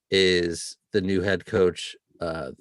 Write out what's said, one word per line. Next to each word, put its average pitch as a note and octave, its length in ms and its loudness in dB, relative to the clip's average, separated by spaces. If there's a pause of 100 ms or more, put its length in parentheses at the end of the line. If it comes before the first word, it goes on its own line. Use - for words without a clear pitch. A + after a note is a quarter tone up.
(100)
is F2+ 640 2 (160)
the G#2 80 2
new F#2 220 0
head F#2+ 240 -2
coach, F#2 500 0 (240)
uh, D#2+ 300 -6 (100)